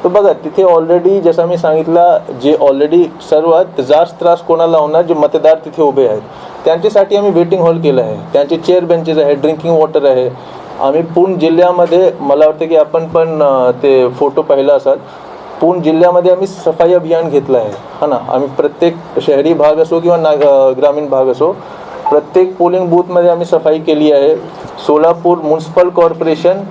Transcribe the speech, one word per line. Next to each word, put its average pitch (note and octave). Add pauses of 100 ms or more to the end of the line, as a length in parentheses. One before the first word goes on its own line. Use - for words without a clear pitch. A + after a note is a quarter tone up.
तर E3+
बघा, G3
तिथे E3
already F3
जसं E3+
मी F3
सांगितलं, E3 (260)
जे C#3+
already D3 (260)
सर्वात E3
जास्त D3+
त्रास E3+
कोणाला E3
होणार, D#3
जे E3
मतदार D3+
तिथे D#3
उभे C3+
आहेत, G#2+ (440)
त्यांच्यासाठी G3
आम्ही G3+
वेटिंग F3
हॉल E3
केलं C#3
आहे, A2 (180)
त्यांचे C#3+
चेअर F3+
बेंचेस E3
आहे, D3
ड्रिंकिंग D#3
वॉटर D#3
आहे. B2+ (520)
आम्ही C#3+
पूर्ण F3
जिल्ह्यामध्ये, F3
मला C#3+
वाटतं D#3
की E3
आपण D#3+
पण, E3
अ, C3 (120)
ते C3
फोटो C#3+
पाहिला C#3
असाल, C#3 (640)
पूर्ण F3
जिल्ह्यामध्ये F3
आम्ही F#3
सफाई E3+
अभियान E3
घेतलं C3+
आहे, G#2+ (300)
हा D3+
ना. C3+ (120)
आम्ही C3+ (100)
प्रत्येक E3+ (260)
शहरी D3
भाग D3+
असो E3
किंवा E3+
ना-, D#3
अ, C#3
ग्रामीण C#3+
भाग C3
असो, C#3+ (540)
प्रत्येक F#3
पोलिंग F3+
बूथमध्ये F3
आम्ही E3+
सफाई D#3+
केली D3+
आहे. C#3+ (520)
सोलापूर E3+
म्युनिसिपल D#3+
कॉर्पोरेशन E3 (140)